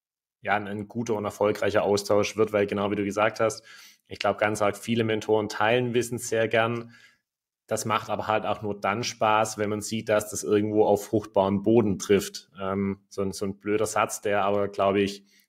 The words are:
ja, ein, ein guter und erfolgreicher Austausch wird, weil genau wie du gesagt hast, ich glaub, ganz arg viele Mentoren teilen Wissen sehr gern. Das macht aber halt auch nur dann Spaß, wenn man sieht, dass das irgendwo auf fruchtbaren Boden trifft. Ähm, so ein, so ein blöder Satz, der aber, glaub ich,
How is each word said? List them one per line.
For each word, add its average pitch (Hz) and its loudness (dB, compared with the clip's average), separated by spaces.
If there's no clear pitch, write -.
ja, 101 0
ein, 104 -4
ein 104 -8
guter 117 -4
und 104 -4
erfolgreicher 104 0
Austausch 101 2
wird, 107 2
weil 104 2
genau 101 -2
wie 101 -2
du 101 -2
gesagt 104 0
hast, 110 -2
ich - -16
glaub, 101 0
ganz 107 0
arg 101 0
viele 117 -2
Mentoren 110 0
teilen 117 0
Wissen 120 -2
sehr 113 -2
gern. 117 0
Das 110 -4
macht 110 -2
aber 101 -4
halt 110 0
auch 101 -4
nur 101 -6
dann 104 -2
Spaß, 110 2
wenn 104 -2
man 107 -4
sieht, 107 -6
dass 107 2
das 98 -8
irgendwo 107 4
auf 101 2
fruchtbaren 101 0
Boden 110 4
trifft. - 0
Ähm, 98 -2
so - -6
ein, 95 -4
so 101 -6
ein 98 -6
blöder 104 0
Satz, 107 -2
der 101 0
aber, 101 0
glaub 98 2
ich, 101 0